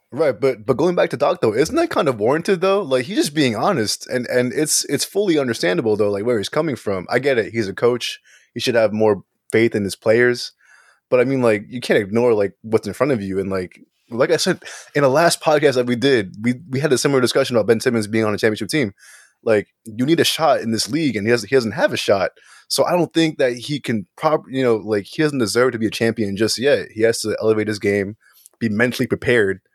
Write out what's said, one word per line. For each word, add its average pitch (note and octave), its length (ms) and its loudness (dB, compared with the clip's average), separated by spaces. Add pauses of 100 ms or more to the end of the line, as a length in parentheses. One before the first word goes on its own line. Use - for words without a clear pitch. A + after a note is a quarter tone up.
(100)
Right, B2+ 280 0
but, A#2 260 -2
but B2 140 0
going F3 160 0
back F3 160 0
to B2+ 80 -6
Doc, D#3+ 240 0
though, A2+ 100 2
isn't D#3 240 0
that E4+ 140 0
kind F3+ 180 0
of A#2+ 100 -2
warranted, D#3+ 440 0
though? G3 180 2
Like, C3 240 0
he's G3+ 140 -4
just D#3+ 160 -2
being C3+ 200 2
honest, B2 520 -2
and, B2 220 -4
and B2 260 0
it's, - 320 -2
it's - 180 -2
fully F#3+ 340 0
understandable, C3 580 0
though, G#2 140 0
like, G2 140 -4
where B2 140 0
he's G2 100 -4
coming D3+ 280 -2
from. F#2+ 340 -6
I B2 80 2
get C3+ 180 0
it. G2+ 160 -2
He's A2 160 -2
a F#2+ 60 -8
coach. A#2+ 440 -2 (360)
He A#2 60 -8
should B2 140 -2
have A2 200 2
more G#2+ 300 2 (260)
faith A2+ 240 2
in G#2 100 -2
his F#2+ 120 -6
players. A#2+ 560 2 (580)
But, B2+ 100 4
I B2 40 4
mean, C3 180 0
like, G#2+ 260 2
you B2 140 -10
can't D#3 200 2
ignore, A#2 300 2
like, G2+ 300 0
what's A2 240 -2
in F#2+ 80 -8
front C#3 180 0
of A2 80 0
you. F#2+ 180 -4
And, F#2+ 120 -4
like, F#2 280 -6 (300)
like B2+ 220 0
I D#3+ 80 2
said, E3+ 240 -2 (320)
in D3 80 2
the C3 80 6
last E3 320 2
podcast D3+ 320 4
that B2 100 2
we B2 120 0
did, A2 440 2
we, B2 140 0 (160)
we C3 100 -2
had D3 140 2
a - 20 2
similar C#3 240 2
discussion B2 340 0
about G#2 120 2
Ben A2+ 140 4
Simmons A#2 260 0
being A2 180 0
on G#2+ 80 0
a G2 60 -4
championship G#2+ 320 -2
team. B2+ 240 -2 (500)
Like, G#2+ 220 2 (180)
you A2+ 220 -4
need D#3+ 140 2
a B2 40 4
shot C#3+ 360 0
in A2+ 100 -6
this A2 180 -4
league, C3+ 280 -2
and G2+ 100 -2
he A#2 60 2
doesn't, A#2 180 -2
he C3+ 60 2
doesn't A2+ 160 2
have F3 200 -2
a A#2 60 -6
shot. - 320 0 (380)
So - 160 0
I D3+ 80 0
don't F3 200 0
think E3 260 0
that B2+ 160 0
he B2 260 -8
can A2 260 -4 (100)
prop-, D#3 320 -2
you C3 140 -4
know, A#2+ 140 2
like, G#2 280 -4
he - 160 -10
doesn't C#3+ 200 0
deserve A#2 320 2
to A2+ 80 -8
be A2+ 60 -2
a G2+ 40 0
champion G#2+ 460 -2
just G#2+ 220 0
yet. A#2+ 340 0
He G#2+ 100 -2
has A2+ 200 2
to G#2+ 200 -4
elevate G#2+ 260 2
his G2+ 120 -6
game, G2+ 360 -2 (440)
be A#2 100 -2
mentally A#2 380 0
prepared, G2+ 520 0 (140)